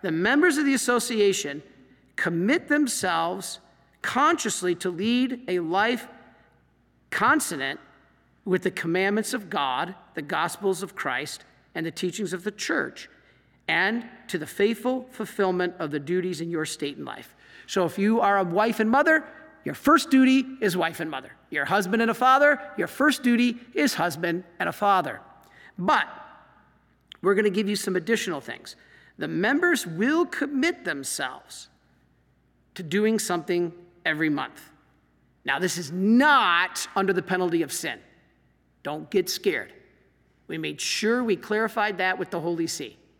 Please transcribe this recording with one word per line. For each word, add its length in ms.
The 100
members 460
of 80
the 80
association 880
commit 540
themselves 920
consciously 760
to 140
lead 580
a 120
life 480
consonant 720
with 180
the 80
commandments 640
of 160
God, 460
the 80
gospels 600
of 140
Christ, 500
and 100
the 60
teachings 400
of 120
the 80
church, 580
and 400
to 100
the 80
faithful 680
fulfillment 680
of 140
the 80
duties 420
in 80
your 160
state 320
in 80
life. 300
So 200
if 120
you 240
are 160
a 60
wife 360
and 100
mother, 360
your 100
first 340
duty 360
is 160
wife 240
and 100
mother. 220
You're 140
a 40
husband 340
and 80
a 40
father, 480
your 100
first 360
duty 360
is 220
husband 500
and 100
a 20
father. 480
But 300
we're 140
gonna 140
give 180
you 80
some 220
additional 420
things. 380
The 100
members 580
will 400
commit 600
themselves 840
to 80
doing 360
something 540
every 240
month. 420
Now, 160
this 180
is 140
not 1040
under 160
the 120
penalty 400
of 100
sin. 260
Don't 260
get 200
scared. 440
We 100
made 220
sure 440
we 120
clarified 640
that 200
with 120
the 100
Holy 280
See. 300